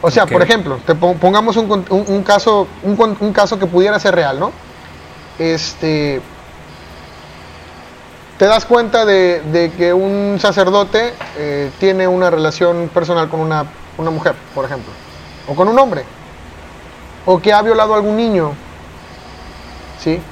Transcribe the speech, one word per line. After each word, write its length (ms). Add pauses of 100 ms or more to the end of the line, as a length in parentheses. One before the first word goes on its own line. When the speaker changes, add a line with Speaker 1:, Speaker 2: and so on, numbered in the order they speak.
Speaker 1:
O 100
sea, 140
Speaker 2:
Ok. 60
Speaker 1:
por 120
ejemplo, 420
te 80
pon-, 240
pongamos 400
un 100
con-, 220
un, 180
un 160
caso, 440 (160)
un 120
con-, 240
un 140
caso 240
que 80
pudiera 340
ser 160
real, 240
¿no? 120 (880)
Este, 840 (2250)
te 80
das 200
cuenta 400
de, 360 (100)
de 200
que 220
un 460
sacerdote, 760 (240)
eh, 420
tiene 280
una 220
relación 640
personal 340
con 140
una, 240 (320)
una 140
mujer, 220 (220)
por 100
ejemplo, 260 (560)
o 80
con 120
un 100
hombre, 260 (1200)
o 140
que 120
ha 100
violado 320
a 40
algún 180
niño, 380 (1500)
¿sí? 180 (120)